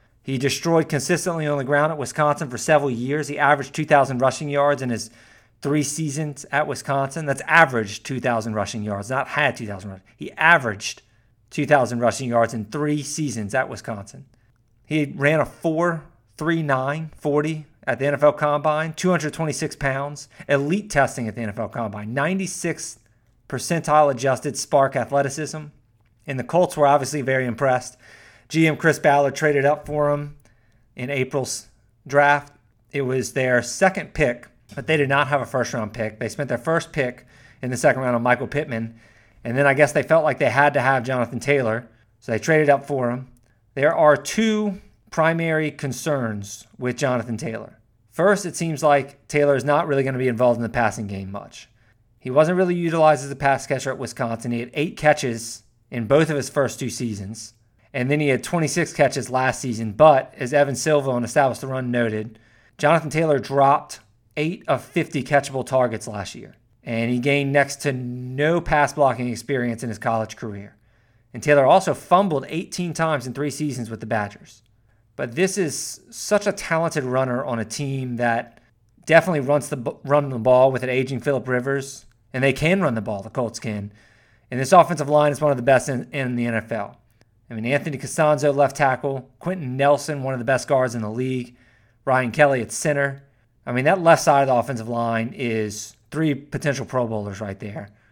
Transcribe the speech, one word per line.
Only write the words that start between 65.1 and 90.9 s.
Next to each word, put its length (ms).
catchable 440
targets 420
last 260
year, 220
and 280
he 80
gained 340
next 300
to 100
no 720
pass 320
blocking 340
experience 540
in 80
his 80
college 380
career. 400
And 80
Taylor 240
also 260
fumbled 560
eighteen 460
times 320
in 80
three 160
seasons 400
with 100
the 60
Badgers. 560
But 200
this 240
is 500
such 380
a 60
talented 520
runner 400
on 140
a 80
team 500
that 460
definitely 360
runs 280
the 80
b-, 160
run 260
the 80
ball 340
with 100
an 60
aging 320
Phillip 260
Rivers, 600
and 100
they 120
can 260
run 140
the 80
ball, 180
the 80
Colts 300
can. 340
And 80
this 140
offensive 380
line 220
is 80
one 100
of 80
the 40
best 280
in, 220
in 240
the 100
N 80
F 180
L. 260
I 40
mean, 120
Anthony 320
Costanzo, 560
left 220
tackle, 640
Quenton 380
Nelson, 460
one 100
of 80
the 40
best 220
guards 280